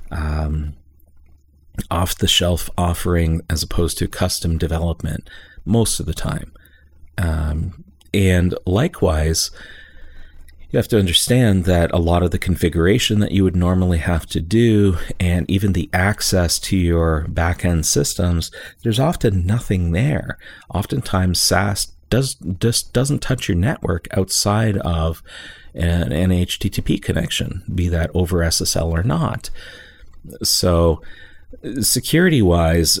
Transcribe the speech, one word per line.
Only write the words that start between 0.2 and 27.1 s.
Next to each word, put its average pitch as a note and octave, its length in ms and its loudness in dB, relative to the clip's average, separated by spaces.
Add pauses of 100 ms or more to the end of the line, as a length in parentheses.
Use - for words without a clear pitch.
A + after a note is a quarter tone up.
off-the-shelf F2 880 0
offering E2+ 720 0
as E2 140 -2
opposed - 340 -2
to - 80 -2
custom E2+ 500 -2
development E2 720 -4 (360)
most A2+ 340 2
of - 80 -6
the - 80 -4
time. - 380 -6 (680)
Um, D#2 640 -2 (300)
and F#2 400 4 (120)
likewise, E2+ 840 0 (1200)
you C3+ 80 0
have A2 100 0
to A2+ 100 4
understand G2 680 2
that F2 280 2
a F2+ 60 2
lot F2 260 2
of E2+ 80 0
the - 60 0
configuration F2+ 840 2
that G#2 100 0
you G2 140 4
would F2+ 100 2
normally F2+ 440 2
have E2 280 0
to - 140 -4
do, G#2 560 4 (240)
and F2 280 0
even G2 240 2
the F2 200 -2
access F#2 640 0
to - 180 -2
your E2 520 2
back-end E2+ 580 0
systems, E2+ 640 0 (320)
there's A#2 160 0
often A2 480 0
nothing F#2 460 0
there. A#2+ 460 -2 (360)
Oftentimes, F#2 680 0
saas G2 520 0 (180)
does, C3 240 0 (240)
just - 340 -2
doesn't C3+ 300 0
touch - 260 -2
your F#2+ 80 0
network F2 600 -2
outside G#2 640 0
of E2 440 0 (520)
an, E2+ 380 0
an F#2 200 2
H F2+ 260 0
T G2 100 -2
T - 140 -4
P - 160 0
connection, - 640 -4 (100)